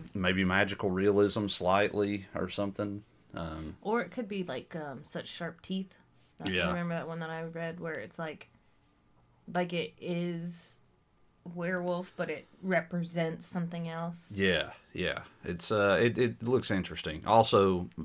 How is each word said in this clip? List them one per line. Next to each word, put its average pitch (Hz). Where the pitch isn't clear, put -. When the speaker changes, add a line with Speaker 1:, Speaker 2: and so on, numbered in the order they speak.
Speaker 1:
maybe 95
magical 98
realism 101
slightly 101
or 92
something. 101
Um, 80
Speaker 2:
Or 220
it 170
could 226
be, 190
like, 135
um, 147
such -
sharp 170
teeth. 190
I -
Speaker 1:
Yeah. 170
Speaker 2:
remember 170
that 151
one 165
that 160
I 160
read 165
where 165
it's 123
like, 156
like, 175
it 170
is 170
werewolf, 175
but 165
it -
represents 170
something 170
else. 170
Speaker 1:
Yeah, 92
yeah. 82
It's, 87
uh, 101
it, 117
it 120
looks 120
interesting. 85
Also, 98